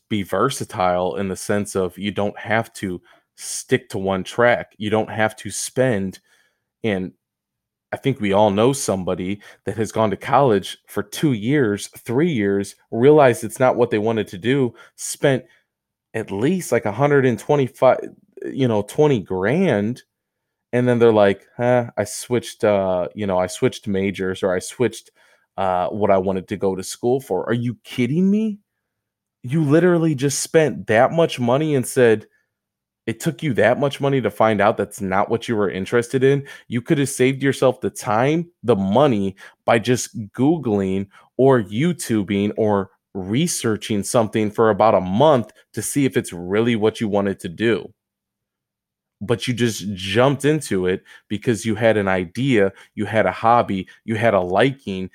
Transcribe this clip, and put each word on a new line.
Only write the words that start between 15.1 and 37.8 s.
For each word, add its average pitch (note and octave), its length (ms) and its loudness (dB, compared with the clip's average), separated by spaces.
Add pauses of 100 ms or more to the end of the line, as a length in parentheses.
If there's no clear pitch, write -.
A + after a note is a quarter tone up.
at G#2 160 -6
least, D3 400 -2
like, A#2 140 0
a G#2 60 -2
hundred C#3 340 2
and A#2 120 0
twenty-five, C3 640 0 (520)
you C3 160 0
know, G#2+ 140 0
twenty C#3+ 380 2
grand, A2 840 -2 (680)
and B2 160 0
then A#2+ 120 2
they're A#2 120 6
like, G2+ 360 4 (100)
"Huh, A#2+ 400 0
I G#2+ 60 0
switched, - 600 -6
uh, F#2+ 520 2
you G#2 100 -6
know, F#2 140 0
I F#2 80 0
switched - 400 -4
majors, F#2+ 560 -4
or F#2 100 2
I F#2 60 -2
switched, - 500 -4 (480)
uh, F#2 320 0
what G2+ 220 0
I F#2+ 60 6
wanted F#2+ 320 -2
to G#2 80 -6
go F#2+ 180 -2
to F#2+ 80 -10
school B2 360 -4
for." F#2 300 -6
Are A#2 40 0
you A#2+ 300 -4
kidding D3+ 460 -2
me? G#3 300 -2 (800)
You D3+ 220 -2
literally E3 520 2
just C#3 260 -2
spent D3+ 460 0
that A2+ 240 4
much E3 280 0
money C#3 360 0
and B2 120 0
said, A2 400 2 (800)
it A2+ 140 -8
took - 220 -6
you D3 140 -2
that A2 240 4
much C#3 200 -2
money C#3 220 0
to G#2 80 0
find A2 320 2
out G#2+ 160 2
that's G2+ 240 -6
not F#2+ 280 -2
what A2+ 180 -2
you A#2 80 -2
were G2+ 160 0
interested A#2 520 -2
in? C#3 240 2 (200)
You A#2 120 -4
could D3 200 0
have C3+ 100 0
saved C3 320 0
yourself C3+ 400 2